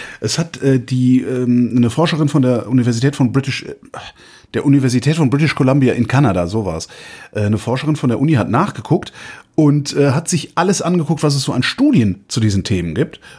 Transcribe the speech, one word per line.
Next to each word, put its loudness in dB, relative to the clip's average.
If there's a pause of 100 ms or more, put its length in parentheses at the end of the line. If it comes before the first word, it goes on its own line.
(200)
Es -4
hat, -6
äh, 2
die, 2
ähm, 0
eine 4
Forscherin 0
von 2
der 0
Universität 0
von 2
British, -4
äh, -12 (800)
der -2
Universität 2
von 2
British 0
Columbia 4
in 0
Kanada, 2
so -2
war's. -6 (460)
Äh, -4
eine 0
Forscherin -2
von -2
der 0
Uni 2
hat 2
nachgeguckt -2 (440)
und, 2
äh, 2
hat -2
sich -4
alles 0
angeguckt, -2
was 2
es 0
so -4
an 0
Studien 0
zu -6
diesen 2
Themen -4
gibt -4 (200)